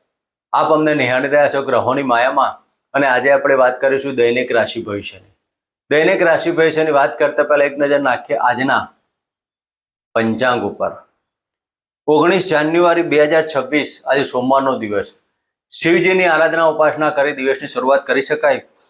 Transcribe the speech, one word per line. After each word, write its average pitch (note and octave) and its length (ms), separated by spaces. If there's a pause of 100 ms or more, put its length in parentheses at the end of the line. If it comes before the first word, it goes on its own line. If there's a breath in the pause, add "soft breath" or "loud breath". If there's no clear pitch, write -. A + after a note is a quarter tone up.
(520)
આપ D3+ 200
અમને D3+ 220
નિહાળી C3 340
રહ્યા C#3+ 200
છો C#3 140
ગ્રહોની B2 400
માયામાં B2 720 (220)
અને C#3 120
આજે B2+ 240
આપણે C#3 240
વાત B2+ 260
કરીશું C3+ 340
દૈનિક A#2+ 380
રાશિ A2+ 300
ભવિષ્યની. G2+ 500 (580)
દૈનિક E3+ 320
રાશિ E3 280
ભવિષ્યની D#3+ 400
વાત C#3 280
કરતા D3 240
પહેલા C#3+ 220
એક C#3 140
નજર C#3+ 220
નાખીએ B2+ 360
આજના B2 520 (1300)
પંચાંગ A2+ 480
ઉપર. G2 300 (1120)
ઓગણીસ D#3+ 420
જાન્યુઆરી E3+ 540
બે D3+ 200
હજાર D#3 220 (120)
છવ્વીસ, C3+ 500
આજે C3+ 180
સોમવારનો C3 540
દિવસ. G#2 360 (560)
શિવજીની F#3 540
આરાધના D#3+ 400
ઉપાસના D3+ 460
કરી D3 220
દિવસની C3+ 360
શરૂઆત C3+ 380
કરી C3 140
શકાય. C#3+ 460 (240 loud breath)